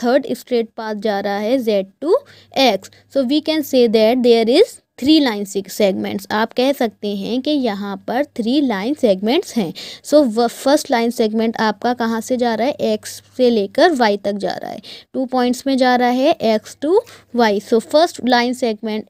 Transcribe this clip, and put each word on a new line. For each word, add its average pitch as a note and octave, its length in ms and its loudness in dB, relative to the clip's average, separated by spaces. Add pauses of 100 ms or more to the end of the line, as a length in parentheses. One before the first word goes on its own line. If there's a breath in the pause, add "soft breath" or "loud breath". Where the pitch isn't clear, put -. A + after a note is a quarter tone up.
third B3+ 220 2
straight A#3+ 420 -4 (120)
path A3 220 -8
जा G3+ 180 -2
रहा G3+ 180 -4
है G#3+ 200 -2
Z G#3+ 260 0 (200)
to E4+ 100 0 (460 soft breath)
X। A#3 240 2
So - 420 -6
we D4 160 0
can D#4 180 -2
say B3+ 300 2
that A3+ 340 2
there A3+ 260 4
is F4 280 4 (240)
थ्री D#4 180 4
लाइन G#3 260 -2
से-, G3 240 -8
सेगमेंट्स। G#3 640 -2
आप G#3+ 220 -2
कह C4 200 2
सकते G#3 420 -4
हैं G3+ 260 -6
कि D4+ 100 -2
यहाँ G3+ 560 -4
पर B3 180 -2
थ्री B3 360 -2
लाइन A#3 320 -2
सेगमेंट्स A3 640 0
हैं। F#3 180 -2 (300 loud breath)
So, D4 200 4
व-, A#3 240 0
फर्स्ट C#4 440 0
लाइन A#3 180 0
सेगमेंट A3 480 0
आपका A3 360 -2
कहाँ A3+ 280 -4
से B3+ 160 -4
जा A#3 180 0
रहा A3 120 0
है? D4 60 0
एक्स - 500 -6 (140)
से B3 120 4
लेकर A#3 420 2
वाई A3 260 2
तक G3+ 140 -4
जा G3 200 -4
रहा G1+ 200 -10
है। - 100 -14 (320 loud breath)
टू C4 120 -4
पॉइंट्स B3 420 -2
में C4+ 100 0
जा B3+ 180 4
रहा A#3+ 140 2
है, C4 280 2
X A3 240 0
to E4+ 360 -2 (380 loud breath)
Y। A3 240 2
So, A3+ 200 0
first D#4 360 0
line B3 480 0
segment A3 460 -4